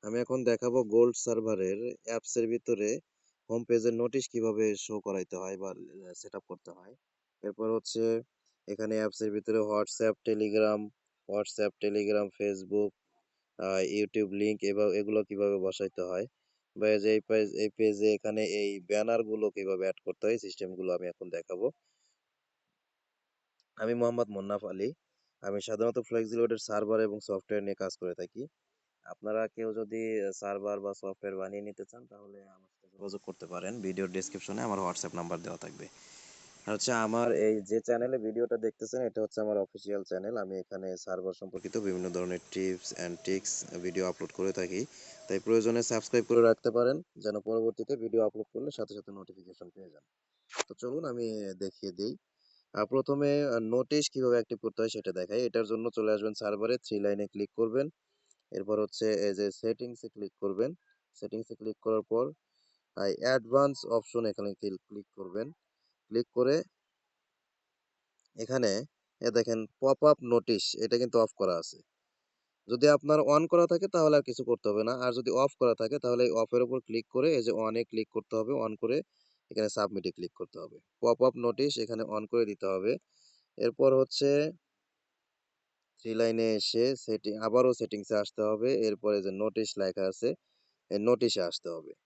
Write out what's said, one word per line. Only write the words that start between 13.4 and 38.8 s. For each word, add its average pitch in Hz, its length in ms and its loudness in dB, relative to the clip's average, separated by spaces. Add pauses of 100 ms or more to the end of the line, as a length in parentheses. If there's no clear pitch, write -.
আহ, 95 380 0
YouTube 104 360 0
লিংক 104 300 0
এবা-, 101 280 2
এগুলো 104 320 0
কিভাবে 101 340 0
বসাইতে 95 440 -4
হয় 92 260 -4 (500)
বা 107 120 2
এই 107 100 4
যে 107 140 4
এই 107 60 4
পেজ, 110 340 0
এই 107 160 -2
পেজে 107 440 4
এখানে 107 300 -2
এই 101 360 -2
ব্যানারগুলো 107 680 0
কিভাবে 95 320 -2
অ্যাড 95 140 0 (100)
করতে 101 220 -4
হয়, 117 100 2
সিস্টেমগুলো 92 560 -4
আমি 90 140 -4
এখন 87 220 -10
দেখাবো। 90 420 -4 (2000)
আমি 113 180 -2
মোহাম্মদ 120 360 0
মুন্নাফ 101 360 -4
আলী। 98 280 -4 (480)
আমি 101 200 -4
সাধারণত 113 380 -2
ফ্লেক্সিলোডের 117 580 -2
সার্ভার 107 420 0
এবং 107 200 0
সফটওয়্যার 101 440 -4
নিয়ে 98 120 -4
কাজ 95 220 -6
করে 90 180 -6
থাকি। 107 320 -12 (560)
আপনারা 107 440 -4
কেউ 110 260 -6
যদি, 110 480 -4
আহ, 98 100 -2
সার্ভার 101 480 -4
বা 101 140 -6
সফটওয়্যার 98 420 -8
বানিয়ে 95 260 -8
নিতে 101 240 -12
চান, 120 200 -20
তাহলে 101 380 -20
আমার 95 280 -20
সাথে 95 260 -20
যোগাযোগ 98 240 -10
করতে - 240 -14
পারেন। 90 360 -8
ভিডিওর 95 300 -4
ডেসক্রিপশনে 98 500 -6
আমার 107 180 -2
WhatsApp 87 360 -6
নাম্বার 85 260 -6
দেওয়া 85 160 -10
থাকবে। - 300 -14 (800)
আর 104 80 -2
হচ্ছে 107 180 0
আমার 117 440 2
এই 107 260 4
যে 104 180 0
চ্যানেলে 120 380 0
ভিডিওটা 113 400 -2
দেখতেছেন, 113 440 -4